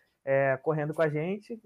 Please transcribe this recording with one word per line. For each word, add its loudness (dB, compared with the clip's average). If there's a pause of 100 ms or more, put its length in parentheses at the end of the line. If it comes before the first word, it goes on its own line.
(240)
é, 2
correndo -2
com 0
a 4
gente. -4